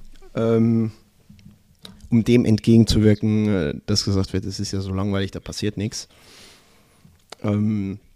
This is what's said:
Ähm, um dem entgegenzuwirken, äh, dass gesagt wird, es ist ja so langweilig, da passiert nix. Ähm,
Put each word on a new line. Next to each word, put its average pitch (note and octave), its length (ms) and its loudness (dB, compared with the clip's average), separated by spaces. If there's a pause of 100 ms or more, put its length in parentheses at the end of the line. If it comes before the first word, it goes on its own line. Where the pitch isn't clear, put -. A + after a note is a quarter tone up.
(340)
Ähm, A2+ 560 2 (1200)
um A2+ 140 2
dem A#2+ 200 4
entgegenzuwirken, G#2+ 1040 4
äh, F2 260 0 (120)
dass G2+ 180 -2
gesagt G2 280 -2
wird, G2 140 -4
es G2 120 -10
ist G2 140 -8
ja G2 80 -4
so F#2+ 120 -8
langweilig, G2 380 -4
da - 80 -14
passiert - 380 -8
nix. - 320 -8 (1300)
Ähm, G#2 560 -2 (180)